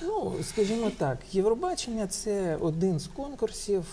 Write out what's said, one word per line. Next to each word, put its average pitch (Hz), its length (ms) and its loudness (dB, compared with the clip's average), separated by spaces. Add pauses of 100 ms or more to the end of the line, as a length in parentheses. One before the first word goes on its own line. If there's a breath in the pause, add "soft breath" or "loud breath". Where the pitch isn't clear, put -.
Ну, 330 300 0 (100)
скажімо 214 540 2
так, 131 200 0 (140)
Євробачення — 226 760 2
це 190 540 0
один 165 380 2
з - 80 -8
конкурсів. 226 840 -2